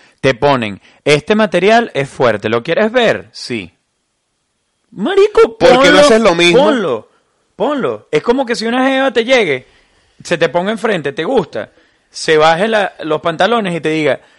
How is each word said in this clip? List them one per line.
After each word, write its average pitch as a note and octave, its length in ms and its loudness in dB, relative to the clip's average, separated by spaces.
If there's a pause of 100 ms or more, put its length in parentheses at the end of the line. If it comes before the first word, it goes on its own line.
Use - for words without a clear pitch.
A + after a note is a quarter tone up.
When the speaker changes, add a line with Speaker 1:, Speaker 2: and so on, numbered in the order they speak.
(200)
Speaker 1:
Te C3+ 140 0
ponen, A#2 460 -2 (240)
"Este D3 320 0
material G#3+ 580 0
es C#3 140 -4
fuerte, A2 400 -2
¿lo A#2 160 -2
quieres F#3 260 -2
ver?" D#3+ 420 -2
Sí. G2+ 400 -10 (1160)
Marico, G4 680 2
Speaker 2:
¿Por E3+ 120 4
qué - 60 6
no B3+ 100 4
Speaker 1:
ponlo, F#3+ 160 4
Speaker 2:
haces A#3+ 200 6
lo G3 140 2
mismo? F3 300 4
Speaker 1:
ponlo, G3+ 440 -2 (460)
ponlo. F#3+ 560 -4
Es D3+ 140 0
como C4 200 0
que A3+ 120 -6
si A3 100 -6
una C4 220 0
jeva C4+ 240 -2
te A#3 120 -2
llegue, G#3 420 0 (580)
se E3+ 120 -4
te D#3+ 120 0
ponga F3 240 -4
enfrente, F#3 400 -4
te D#3 100 -6
gusta, E3+ 480 -4 (400)
se - 260 -2
baje D#3+ 300 2
la, G#3+ 280 -2 (100)
los D3+ 160 -4
pantalones F#3 560 -2
y D#3+ 40 -6
te D#3 100 -4
diga, D3+ 300 -2 (180)